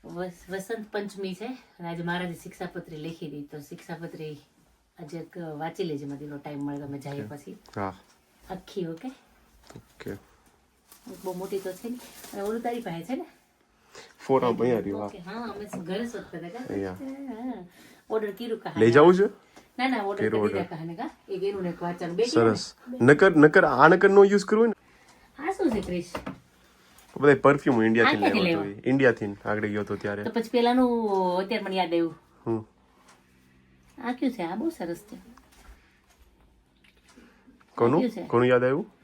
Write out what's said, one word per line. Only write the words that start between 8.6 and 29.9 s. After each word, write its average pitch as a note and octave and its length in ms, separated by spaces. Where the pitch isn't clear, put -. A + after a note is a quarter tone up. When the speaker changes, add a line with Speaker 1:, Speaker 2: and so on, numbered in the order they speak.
Speaker 1:
ઓકે? E3 220
Speaker 2:
ઓકે. - 380
Speaker 1:
બહુ F#3 100
મોટી F#3+ 260
તો F#3+ 120
છે A#3 180
નહીં. B3 100
અને G3+ 80
ઓલું A3+ 200
તારી A#3+ 200
પાસે E3+ 220
છે B3 120
ને? E4+ 100
Speaker 2:
ફોર C3 260
આમ A#2 120
અહીંયા A#2 220
રહ્યું, G2+ 200
હા. G#2 60
Speaker 1:
ઓકે, G2 120
હા, F3+ 140
અમે G#3 520
ઘરે G3+ 240
શોધતા F#3+ 300
હતા, E3+ 120
કાં? A#3 160
Speaker 2:
અહીંયા. G2 260
Speaker 1:
હા. B3+ 760
ઓર્ડર G#3+ 220
કર્યું A3+ 280
કાં? E3+ 180
Speaker 2:
લઈ A2 140
જાવું E3 260
છે? G3 80
Speaker 1:
ના, B3+ 100
ના, A3+ 160
ઓર્ડર G3 260
Speaker 2:
કર્યો G#3 180
Speaker 1:
કરી G3 120
Speaker 2:
ઓર્ડર. E3 260
Speaker 1:
દીધા E3+ 80
કાં? A3 400
એક F3+ 100
એનું G3 200
ને F3 60
એક E3+ 120
વાંચવાનું. F3 340
બે A3 100
Speaker 2:
સરસ. - 480
Speaker 1:
કર્યું - 320
ને? C#3 80
Speaker 2:
નકર, F3+ 220
નકર D#3 300
આ C#3 220
નકર F#3 220
નો G3 140
યુઝ G3 220
કરવો A3 200
ને? G#3+ 80
Speaker 1:
આ E4 120
શું F4+ 200
છે, G3+ 100
ક્રિશ? F3+ 320
Speaker 2:
બધા C#3 240
પરફ્યુમ C#3+ 340
હું A2 100
ઇન્ડિયાથી A2+ 300
Speaker 1:
આ G#2+ 40
ક્યાંથી - 200
Speaker 2:
લેવો E3+ 220
હતો. - 80
Speaker 1:
લેવા? - 160
Speaker 2:
ઇન્ડિયાથી A#2+ 600
આગળ G#2+ 200
ગયો G#2 160
હતો G2+ 140